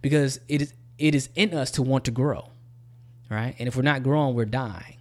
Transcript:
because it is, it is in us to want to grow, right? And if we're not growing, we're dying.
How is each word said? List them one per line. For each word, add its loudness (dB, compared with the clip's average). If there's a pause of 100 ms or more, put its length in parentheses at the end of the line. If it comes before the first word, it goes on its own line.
because 2
it 0
is, -4 (260)
it 4
is 0
in 2
us -2
to 0
want 2
to -2
grow, -2 (800)
right? -4
And -4
if -4
we're 0
not 2
growing, 2
we're 0
dying. -6